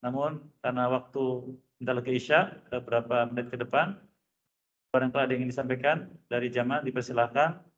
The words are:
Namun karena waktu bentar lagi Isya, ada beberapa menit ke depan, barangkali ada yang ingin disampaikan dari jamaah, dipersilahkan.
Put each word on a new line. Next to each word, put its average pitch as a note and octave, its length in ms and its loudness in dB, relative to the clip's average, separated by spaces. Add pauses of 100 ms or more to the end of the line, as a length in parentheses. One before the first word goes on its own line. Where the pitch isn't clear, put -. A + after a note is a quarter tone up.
Namun C#3+ 400 -4 (160)
karena B2 320 0
waktu B2+ 640 -4 (240)
bentar B2 160 0
lagi B2 240 -2
Isya, F3 320 4 (160)
ada B2 80 -2
beberapa A#2+ 560 2
menit A#2+ 160 -4
ke B2 80 -8
depan, D#3 400 0 (960)
barangkali C3 320 2
ada C3 80 2
yang B2+ 80 -2
ingin B2 80 -4
disampaikan C3 560 0 (240)
dari A#2+ 160 0
jamaah, B2+ 320 0
dipersilahkan. B2 800 0 (180)